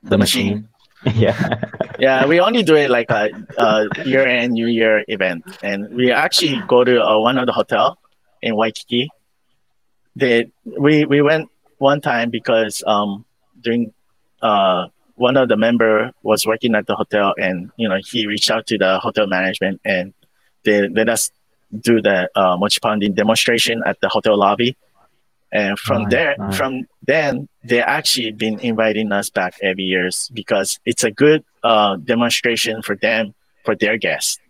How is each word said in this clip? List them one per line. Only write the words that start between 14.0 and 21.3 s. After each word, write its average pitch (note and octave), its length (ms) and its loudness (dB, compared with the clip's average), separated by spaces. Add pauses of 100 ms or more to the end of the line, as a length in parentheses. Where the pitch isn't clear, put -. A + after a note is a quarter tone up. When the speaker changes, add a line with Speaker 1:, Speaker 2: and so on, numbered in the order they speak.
Speaker 2:
uh, G2 460 0 (280)
one B2 220 2
of B2+ 120 2
the A2 80 2
member A2+ 540 2 (120)
was G#2+ 220 0
working A2+ 300 -2
at G#2 120 -2
the G#2 80 -2
hotel G2+ 420 -2
and, F#2 400 -4
you A2+ 120 -2
know, F#2+ 140 -2
he A2 220 -6
reached G#2 240 -2
out A2+ 180 -2
to A2+ 100 -2
the F#2+ 220 2
hotel G#2+ 280 -2
management F#2 580 -4
and G2 280 -4 (500)
they G2+ 240 2
let A2 220 0
us - 220 -2 (460)